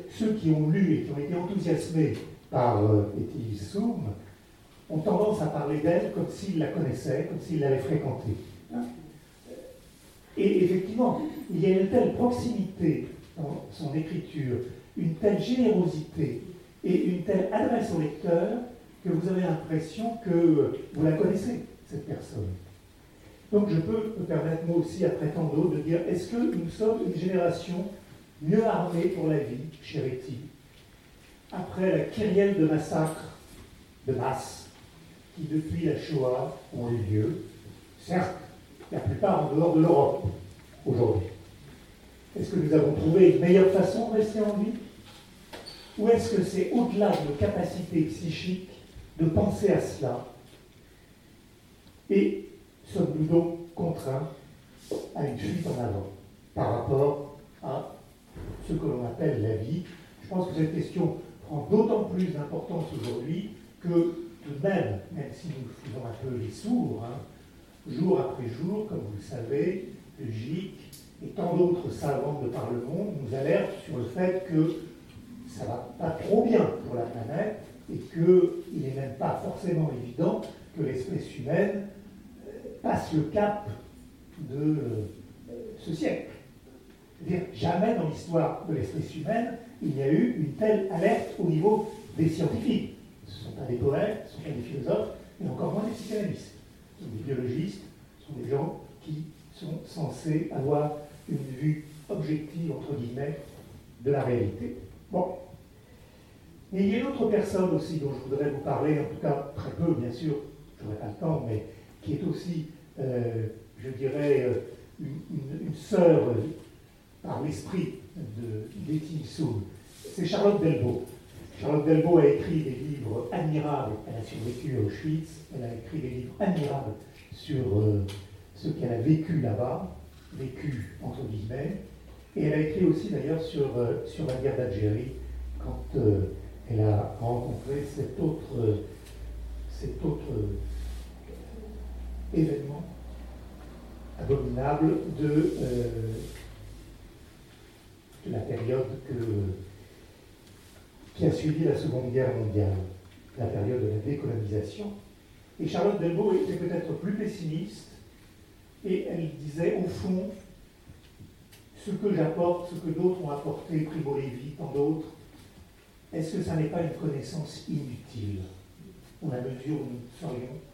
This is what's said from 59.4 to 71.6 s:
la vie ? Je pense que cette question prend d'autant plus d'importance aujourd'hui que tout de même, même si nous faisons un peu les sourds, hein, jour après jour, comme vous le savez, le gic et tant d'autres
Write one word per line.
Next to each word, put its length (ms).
la 140
vie ? 260
Je 60
pense 200
que 80
cette 180
question 440
prend 240
d'autant 340
plus 220
d'importance 600
aujourd'hui 520
que 320
tout 180
de 60
même, 320
même 200
si 160
nous 200
faisons 220
un 200
peu 160
les 80
sourds, 540
hein, 140
jour 300
après 300
jour, 400
comme 100
vous 180
le 60
savez, 680
le 140
gic 420
et 40
tant 280
d'autres 360